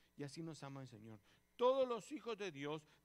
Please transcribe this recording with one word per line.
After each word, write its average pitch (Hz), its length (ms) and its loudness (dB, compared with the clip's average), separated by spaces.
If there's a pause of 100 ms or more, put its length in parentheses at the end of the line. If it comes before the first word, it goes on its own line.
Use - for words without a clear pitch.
(180)
y 143 60 -6
así 143 200 -8
nos 156 200 -8
ama 139 180 -8
el 131 60 -10
Señor. 110 320 -14 (360)
Todos 262 320 8
los 233 240 -4
hijos 226 260 -6
de 190 140 -4
Dios 143 340 -4 (180)